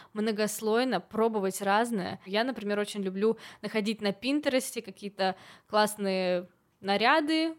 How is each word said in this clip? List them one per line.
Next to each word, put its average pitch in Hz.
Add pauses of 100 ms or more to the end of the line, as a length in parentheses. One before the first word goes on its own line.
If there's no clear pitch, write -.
(140)
многослойно, 214
пробовать 214
разное. 196
Я, 202
например, 208
очень 208
люблю 196 (240)
находить 214
на 202
Пинтересте 262
какие-то 190 (340)
классные 190 (320)
наряды, 302